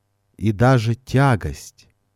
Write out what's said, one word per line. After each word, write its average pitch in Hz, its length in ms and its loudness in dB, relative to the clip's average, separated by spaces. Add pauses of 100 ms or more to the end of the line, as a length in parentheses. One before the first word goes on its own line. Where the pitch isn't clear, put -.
(360)
и 107 160 -2
даже 117 440 2
тягость - 920 -2 (280)